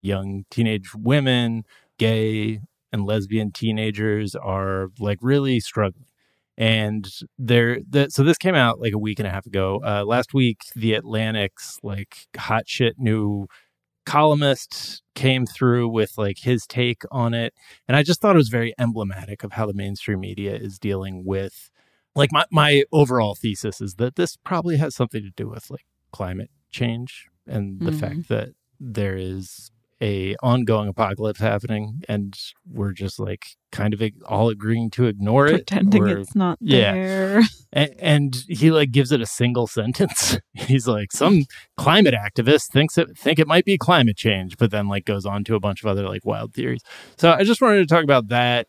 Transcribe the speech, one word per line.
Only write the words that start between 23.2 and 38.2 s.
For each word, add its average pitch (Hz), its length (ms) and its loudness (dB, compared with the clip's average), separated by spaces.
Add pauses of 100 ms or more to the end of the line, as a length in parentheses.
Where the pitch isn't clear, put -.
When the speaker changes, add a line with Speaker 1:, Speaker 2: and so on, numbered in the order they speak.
Speaker 1:
thesis 104 480 -6
is 98 140 -10
that 123 200 -4
this 175 280 -2
probably 170 340 -2
has 143 180 -2
something 113 280 -4
to 98 120 -16
do 107 140 -10
with, - 220 -16
like, - 140 -16 (260)
climate 92 400 -10 (200)
change 117 560 -8 (200)
and 101 320 -6
the 170 120 -4
Speaker 2:
Mm-hmm. 156 80 -4
Speaker 1:
fact 151 300 -8
that 110 200 -4 (300)
there 104 360 -6
is 95 560 -12 (300)
a 98 420 -4
ongoing 113 460 2
apocalypse 104 500 -4
happening, 107 680 -4
and 101 280 -4 (320)
we're 101 220 -6
just, 95 280 -8
like, 98 260 -10 (260)
kind 104 220 -2
of 104 80 -4
ag-, 110 240 -4
all 107 240 2
agreeing 113 400 -2
to 123 160 0
ignore 110 420 2
it. 160 200 2
Speaker 2:
Pretending 202 340 4
Speaker 1:
We're 196 160 2
Speaker 2:
it's 196 180 -8
not 185 240 0
Speaker 1:
Yeah. 131 340 4
Speaker 2:
there. 190 480 2 (160)
<laughs> - 160 -20
Speaker 1:
A-, 147 300 -2
and 143 320 2 (140)